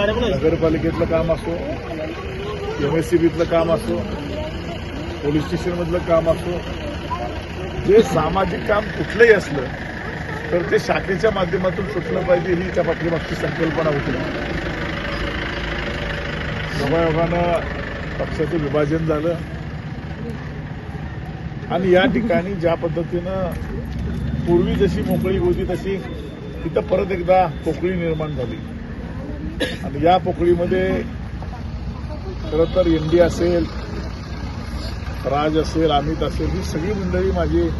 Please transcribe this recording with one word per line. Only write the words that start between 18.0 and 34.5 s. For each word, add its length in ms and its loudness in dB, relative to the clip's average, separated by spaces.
पक्षाचं 380 -2
विभाजन 480 2
झालं 280 2
आणि 220 2
या 120 8
ठिकाणी 500 2
ज्या 200 2
पद्धतीनं 760 -2
पूर्वी 280 4
जशी 260 2
मोकळी 380 2
होती 260 2
तशी 380 -2
इथं 160 0
परत 320 0
एकदा 340 4
पोकळी 460 -2
निर्माण 360 -2
झाली. 300 -4
आणि 220 -2
या 100 8
पोकळीमध्ये 840 2
खरं 240 2
तर 100 6
एनडी 320 4
असेल, 460 4